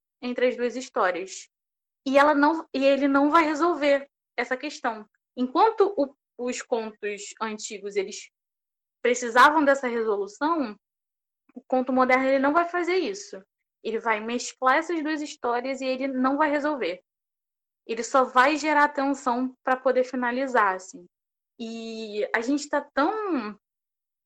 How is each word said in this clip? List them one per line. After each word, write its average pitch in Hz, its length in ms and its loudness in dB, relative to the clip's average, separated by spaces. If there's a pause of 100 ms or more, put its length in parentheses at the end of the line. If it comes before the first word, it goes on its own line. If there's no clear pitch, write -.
(220)
entre 247 280 0
as 220 60 -2
duas 233 200 -4
histórias. 190 760 -4 (560)
E 269 140 4
ela 294 160 6
não, 302 360 2
e 269 140 0
ele 277 220 4
não 277 240 4
vai 330 140 6
resolver 294 600 0 (300)
essa 247 180 -4
questão. 247 540 -8 (260)
Enquanto 349 600 2
o... 277 180 -2 (220)
os 247 240 -6
contos 214 800 -8
antigos, 214 540 -10
eles 196 340 -6 (720)
precisavam 247 640 4
dessa 269 220 2
resolução, 226 880 -2 (800)
o 254 80 -18
conto 254 320 -2
moderno, 254 340 4
ele 269 120 4
não 285 140 2
vai 339 140 2
fazer 349 300 -2
isso. 196 440 -6 (420)
Ele 220 160 -4
vai 214 200 -2
mesclar 247 580 0
essas 320 260 -2
duas 302 180 -4
histórias 254 580 -4
e 269 60 -6
ele 262 220 -2
não 262 300 0
vai 302 120 2
resolver. 277 520 -2 (840)
Ele 226 160 -6
só 262 220 2
vai 254 320 4
gerar 294 320 2
tensão 269 760 -2
pra 262 140 0
poder 254 260 2
finalizar, 247 720 0
assim. 180 300 -16 (520)
E 226 800 -8
a 226 60 -2
gente 277 260 -4
tá 294 140 -2
tão 302 760 -4 (680)